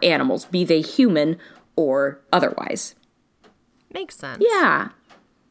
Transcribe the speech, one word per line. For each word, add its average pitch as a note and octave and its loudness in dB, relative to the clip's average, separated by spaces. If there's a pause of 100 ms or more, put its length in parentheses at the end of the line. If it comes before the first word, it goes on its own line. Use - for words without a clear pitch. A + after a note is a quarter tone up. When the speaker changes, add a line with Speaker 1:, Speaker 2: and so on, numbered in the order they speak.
Speaker 1:
animals, D3 0
be F3+ -2
they D#3+ 2
human D#3+ 2 (380)
or C#3 0 (100)
otherwise. - -2 (1000)
Speaker 2:
Makes F#4 -14
sense. - -6
Speaker 1:
Yeah. C4+ 0 (600)